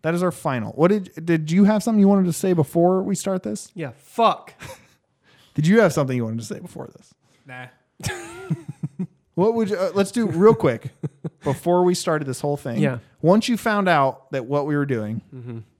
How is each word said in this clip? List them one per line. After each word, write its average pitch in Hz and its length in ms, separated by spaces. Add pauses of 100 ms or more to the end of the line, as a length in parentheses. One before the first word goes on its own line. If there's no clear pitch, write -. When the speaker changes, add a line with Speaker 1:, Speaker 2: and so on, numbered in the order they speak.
Speaker 1:
That 160 120
is 175 100
our 175 80
final. 120 400
What 156 160
did, 196 360
did 160 280
you 196 120
have 214 200
something 220 160
you 196 80
wanted 196 180
to 170 60
say 185 220
before 175 480
we 190 120
start 185 300
this? 208 300
Speaker 2:
Yeah, 147 240
fuck. - 600
<laughs> - 60 (880)
Speaker 1:
Did 151 120
you 214 140
have 180 120
something 131 240
you 120 80
wanted 113 140
to 113 80
say - 140
before - 360
this? - 160 (320)
Speaker 3:
Nah. 127 220 (420)
Speaker 1:
<laughs> 370 80 (1160)
What 214 200
would 220 160
you, 208 60
uh, 185 180
let's 196 180
do 233 140
real 185 280
quick 127 360 (260)
<laughs> - 260
before 170 400
we 180 120
started 156 340
this 123 120
whole 147 180
thing. 117 200
Speaker 2:
Yeah. 131 200 (240)
Speaker 1:
Once 190 260
you 240 80
found 208 320
out 139 440
that 131 140
what 143 200
we 151 100
were 143 100
doing, 110 360 (120)
Speaker 2:
Mm-hmm. 120 240 (220)